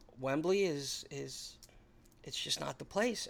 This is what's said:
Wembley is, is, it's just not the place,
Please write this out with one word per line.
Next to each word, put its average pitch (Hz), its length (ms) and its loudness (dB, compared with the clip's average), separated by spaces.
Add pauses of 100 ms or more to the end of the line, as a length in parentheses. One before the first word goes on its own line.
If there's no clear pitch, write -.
(200)
Wembley 156 440 4
is, 143 480 0
is, 139 460 -8 (680)
it's 135 160 -6
just - 200 0
not 143 200 -2
the 143 60 -8
place, 220 440 2